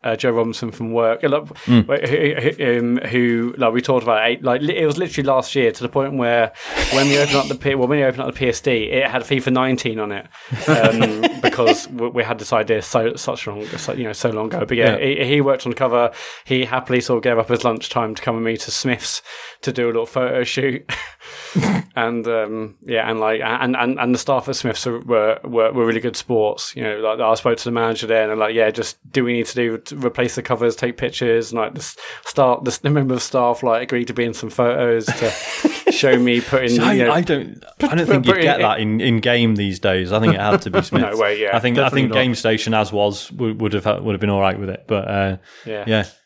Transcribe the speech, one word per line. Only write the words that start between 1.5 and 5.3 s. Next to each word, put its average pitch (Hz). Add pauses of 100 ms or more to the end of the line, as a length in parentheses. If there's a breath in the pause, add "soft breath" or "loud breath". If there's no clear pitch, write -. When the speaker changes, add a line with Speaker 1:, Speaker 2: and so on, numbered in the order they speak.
Speaker 2:
Mm. 120
Speaker 1:
wh-, 139
who, 143
who, 120
um, 120 (140)
who, 120
like, 117
we 123
talked 127
about, 113
it, 123
like, 127
li-, 160
it 160
was 147
literally 156
last 131